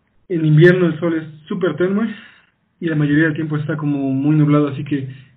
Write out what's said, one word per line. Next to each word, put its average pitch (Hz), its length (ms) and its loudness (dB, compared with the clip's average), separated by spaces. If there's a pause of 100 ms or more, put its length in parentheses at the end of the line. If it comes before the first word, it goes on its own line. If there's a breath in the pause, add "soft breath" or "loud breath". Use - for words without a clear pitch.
(280)
en 165 160 -2
invierno 175 420 6
el 156 120 -2
sol 170 160 -2
es 160 100 -6 (220)
súper 175 300 -4
tenue, 196 320 -2 (720 loud breath)
y 175 80 -6
la 156 80 -2
mayoría 151 280 2
del 156 100 0
tiempo 151 220 -6
está 156 200 -4
como 143 360 -4
muy 143 240 0
nublado, 147 320 2
así 135 160 -8
que 135 240 -6 (280 loud breath)